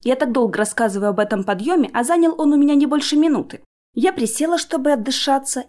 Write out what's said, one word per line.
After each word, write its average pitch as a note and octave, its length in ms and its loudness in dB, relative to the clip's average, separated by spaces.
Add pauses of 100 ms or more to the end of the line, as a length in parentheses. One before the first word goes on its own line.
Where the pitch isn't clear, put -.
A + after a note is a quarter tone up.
Я B3 120 0
так B3+ 160 -2
долго A3+ 280 0
рассказываю G#3 500 -2
об G3 100 -2
этом G#3 240 -2
подъеме, G#3+ 500 0
а A#3+ 100 0
занял E4 340 2
он D4+ 160 2
у D4 40 4
меня C#4+ 180 4
не C#4+ 100 4
больше D4 320 0
минуты. D4+ 440 0 (380)
Я F#4 140 2
присела, D#4 460 -2
чтобы D4 320 -2
отдышаться, C4+ 760 -2